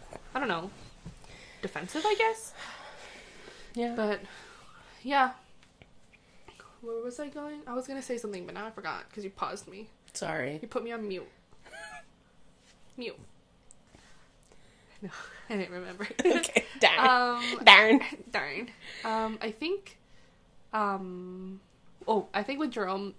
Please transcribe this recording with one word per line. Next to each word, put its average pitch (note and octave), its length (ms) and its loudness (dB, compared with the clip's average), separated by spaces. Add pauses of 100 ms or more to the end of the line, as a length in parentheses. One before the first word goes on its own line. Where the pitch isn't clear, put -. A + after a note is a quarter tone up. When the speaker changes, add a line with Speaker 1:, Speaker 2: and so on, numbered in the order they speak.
(340)
Speaker 1:
I B3+ 60 -2
don't C#4 80 -2
know, F3+ 220 -2 (920)
defensive, F3+ 440 -6
I G#4+ 100 4
guess? A4+ 360 0 (1200)
Speaker 2:
Yeah. A#3 200 -4
Speaker 1:
But, G#3+ 260 -2 (840)
yeah. C4 300 2 (1500)
Where A#3 220 -6
was B3 180 -8
I D4 80 -8
going? D4 380 -10
I A#3+ 80 -8
was B3+ 120 -4
gonna C4+ 160 -8
say B3+ 160 -4
something, G3+ 280 -8
but F3 80 -12
now G3 120 -10
I A3+ 40 -10
forgot, E3 420 -8
'cause G#3 120 -10
you F#3+ 60 -10
paused - 380 -8
me. G3+ 200 -16 (260)
Speaker 2:
Sorry. D3+ 480 -4
Speaker 1:
You A3 60 -10
put A#3+ 140 -4
me A#3 100 -8
on A3+ 140 -8
mute. F#3 220 -8 (840)
<laughs> - 840 -20
Mute. A#3+ 220 -10 (1800)
No, G3 100 -10 (380)
I A3 80 -4
didn't F3+ 160 -4
remember. F3+ 400 -8
<laughs> - 120 0
Speaker 2:
Okay, - 400 2 (160)
darn. - 180 8
Speaker 1:
Um, A#3+ 680 4
Speaker 2:
Darn. A3 360 12 (160)
Speaker 1:
<laughs> - 160 -18
darn. D#3 360 -6 (360)
Um, A3 360 -2
I A3 120 -4
think, F4+ 440 -4 (760)
um, F#3+ 880 -4 (480)
oh, G3+ 260 2
I G#3 80 0
think C4+ 160 -4
with D4 140 -2
Jerome G3 460 -4